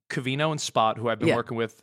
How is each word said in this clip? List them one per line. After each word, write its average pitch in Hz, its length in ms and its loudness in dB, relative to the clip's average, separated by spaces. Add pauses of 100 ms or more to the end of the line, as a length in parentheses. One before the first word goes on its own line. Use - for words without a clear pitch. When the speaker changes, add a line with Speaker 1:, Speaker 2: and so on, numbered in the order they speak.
Speaker 1:
Covino 139 420 -2
and 151 100 -4
Spot, 110 360 2
who 117 120 -2
I've 110 100 -2
been 117 100 2
Speaker 2:
Yeah. 120 60 4
Speaker 1:
working 120 220 -2
with 113 260 -2